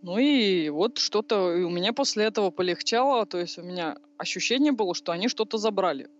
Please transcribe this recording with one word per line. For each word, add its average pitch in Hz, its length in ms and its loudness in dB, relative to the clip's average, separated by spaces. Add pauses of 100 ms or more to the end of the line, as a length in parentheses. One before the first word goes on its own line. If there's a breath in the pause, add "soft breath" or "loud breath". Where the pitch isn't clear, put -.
Ну 185 180 -4
и 208 500 4
вот 180 300 0
что-то 202 560 0
и 180 80 2
у 175 60 -2
меня 180 240 -2
после 220 320 0
этого 202 260 0
полегчало, 220 760 0
то 185 140 -6
есть 175 200 -6
у 170 40 -14
меня 175 340 -6 (200)
ощущение 262 540 0
было, 214 220 0
что - 180 -6
они 175 160 -2
что-то 220 300 -2
забрали. 196 520 0 (100)